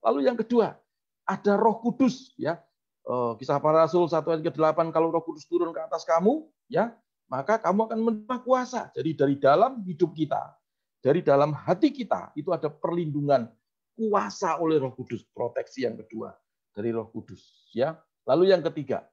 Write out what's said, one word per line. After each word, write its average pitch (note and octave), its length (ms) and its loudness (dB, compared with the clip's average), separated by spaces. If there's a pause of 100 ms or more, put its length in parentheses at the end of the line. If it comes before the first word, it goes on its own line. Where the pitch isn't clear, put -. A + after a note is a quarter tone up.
Lalu C4 240 2
yang A#3+ 80 0
kedua, A3+ 400 2 (480)
ada G3+ 320 0
Roh A3 240 2
Kudus - 560 -2
ya. D#3+ 240 -4 (420)
Eh, A#2+ 380 -2
Kisah C#3+ 180 0
Para D#3 300 4
Rasul F3 180 2
satu D#3 240 -2
ayat D#3+ 140 -2
kedelapan, D#3+ 480 0
"Kalau D#3+ 160 2
Roh E3 160 -2
Kudus D3+ 240 -12
turun E3+ 240 -2
ke D#3+ 100 -8
atas D#3+ 240 -8
kamu, F#3+ 400 2 (240)
ya, G#3 240 0 (320)
maka C#3 320 -2
kamu A3 320 0
akan A3+ 80 -4
menerima A3+ 380 -4 (100)
kuasa." B3+ 480 -2
Jadi D#3 240 -2
dari C#3 240 4
dalam G3+ 400 4
hidup F3 320 -2
kita, D3+ 400 -6 (480)
dari C#3+ 160 4
dalam D3 320 4
hati F3+ 400 0
kita, - 480 -6
itu D#3 160 -2
ada D#3 160 -4
perlindungan C#3+ 800 -2 (480)
kuasa G3+ 640 -2
oleh D#3+ 160 2
Roh C3 160 -4
Kudus, A#2 400 -10
proteksi A#2+ 480 -6
yang A2 160 -4
kedua A2+ 320 -12 (400)
dari A2+ 240 -6
Roh A2 160 -6
Kudus, - 640 -18
ya. C#3+ 240 -2 (240)
Lalu F3 320 4
yang E3+ 80 2
ketiga D3+ 400 -4 (100)